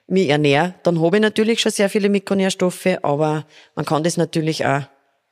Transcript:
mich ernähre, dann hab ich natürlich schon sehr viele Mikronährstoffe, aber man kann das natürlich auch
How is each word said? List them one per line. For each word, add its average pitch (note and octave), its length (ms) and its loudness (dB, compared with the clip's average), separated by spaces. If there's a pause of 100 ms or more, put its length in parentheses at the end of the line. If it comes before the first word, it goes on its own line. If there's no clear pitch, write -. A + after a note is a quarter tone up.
mich F#3 220 2
ernähre, D3 440 2 (100)
dann E3+ 180 0
hab E3+ 120 2
ich G#3 80 2
natürlich G#3+ 400 0
schon A3+ 100 0
sehr G3 180 0
viele G3+ 200 0
Mikronährstoffe, F#3+ 760 -2 (160)
aber D3+ 420 0 (300)
man D3+ 100 -4
kann D3+ 180 0
das E3+ 140 -2
natürlich D#3 480 -2
auch C3+ 160 0 (500)